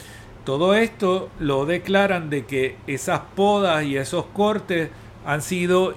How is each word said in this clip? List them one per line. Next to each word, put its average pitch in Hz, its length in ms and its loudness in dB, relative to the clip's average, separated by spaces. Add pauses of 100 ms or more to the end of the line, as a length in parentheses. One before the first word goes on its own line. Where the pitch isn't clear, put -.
(460)
Todo 160 280 2
esto 208 640 0
lo 143 300 0
declaran 180 640 0
de 139 140 -4
que 131 320 -2 (100)
esas 143 320 -2 (160)
podas 196 500 2
y 139 120 -2
esos 156 280 -4
cortes 196 640 0 (360)
han 147 180 -2
sido 180 540 2